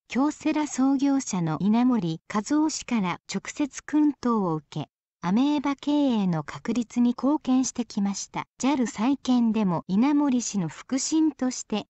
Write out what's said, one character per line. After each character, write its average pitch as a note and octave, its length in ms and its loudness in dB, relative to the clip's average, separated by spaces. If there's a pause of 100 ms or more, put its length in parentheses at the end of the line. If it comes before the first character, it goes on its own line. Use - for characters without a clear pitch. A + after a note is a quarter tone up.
京 C#4 240 0
セ - 200 -4
ラ D4+ 140 0
創 C4+ 300 2
業 C#4 240 2
者 F3+ 240 -4
の D#3 160 -2
稲 G#3+ 260 2
盛 F3 340 0 (140)
和 G#3+ 60 -2
夫 D4+ 320 0
氏 - 160 -10
か A#3 140 0
ら F3+ 180 -2 (120)
直 - 220 -6
接 - 300 -6
薫 D4 360 2
陶 A#3 260 0
を D#3+ 100 0
受 D3+ 160 -6
け、 - 180 -8 (320)
ア F3 100 -2
メ C#4 260 2
ー - 20 -2
バ C#4+ 160 -2
経 - 160 -4
営 B3+ 360 2
の D#3+ 160 0
確 G#3+ 320 -8
立 A#3+ 240 -4
に A#3+ 100 4
貢 C#4 300 0
献 C4 260 2
し - 60 -6
て A#3+ 120 -6
き - 160 -6
ま G3 140 0
し - 140 -10
た。 - 180 -10 (140)
ジ B3 80 0
ャ C#4+ 80 2
ル B3+ 100 0
再 B3 320 0
建 A#3+ 360 2
で A3 120 2
も F3 220 0
稲 A#3 260 2
盛 C#4+ 260 2
氏 G#3 200 -4
の D#3+ 100 -2
腹 - 300 -6
心 D#4 320 2
と B3+ 180 -2
し - 160 -8
て G#3 240 -6